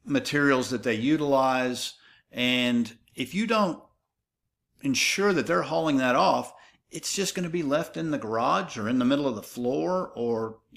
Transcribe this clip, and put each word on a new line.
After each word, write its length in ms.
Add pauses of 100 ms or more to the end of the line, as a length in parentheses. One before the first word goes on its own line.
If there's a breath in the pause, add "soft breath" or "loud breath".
materials 640
that 140
they 120
utilize. 1000 (380 soft breath)
And 640 (180)
if 180
you 140
don't 340 (1000)
ensure 520
that 140
they're 160
hauling 340
that 180
off, 380 (360 soft breath)
it's 260
just 200
gonna 140
be 140
left 340
in 140
the 60
garage 600
or 120
in 100
the 60
middle 220
of 80
the 60
floor 760
or 440 (180)